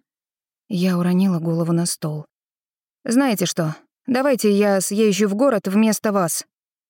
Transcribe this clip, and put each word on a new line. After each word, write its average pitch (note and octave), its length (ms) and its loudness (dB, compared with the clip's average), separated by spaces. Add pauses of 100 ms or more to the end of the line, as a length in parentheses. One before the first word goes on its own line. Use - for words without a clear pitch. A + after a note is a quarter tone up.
(680)
Я F3+ 300 0
уронила F3+ 400 2
голову E3 340 -2
на E3+ 140 0
стол. D3+ 400 -8 (800)
«Знаете A#3 420 0
что, D#3 300 -4 (300)
давайте B3+ 440 0
я G3+ 300 2
съезжу G3+ 480 0
в G3 60 -2
город A#3 320 0
вместо G#3+ 460 0
вас. F#3 340 -2 (440)